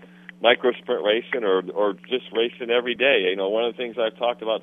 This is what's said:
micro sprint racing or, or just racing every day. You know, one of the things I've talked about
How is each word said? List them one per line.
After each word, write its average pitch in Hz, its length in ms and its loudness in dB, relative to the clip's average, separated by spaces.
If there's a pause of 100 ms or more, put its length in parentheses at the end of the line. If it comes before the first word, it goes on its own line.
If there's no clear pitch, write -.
(420)
micro 123 300 4 (100)
sprint 113 220 -2
racing 113 400 0
or, 95 180 2 (100)
or 104 220 0 (160)
just 127 220 -2
racing 113 380 -2
every 120 260 0
day. 117 340 2
You 95 60 0
know, 98 140 -2
one 113 160 0
of 117 80 -2
the - 40 -14
things 120 220 -8
I've 110 180 -2
talked 120 240 -2
about 110 220 -2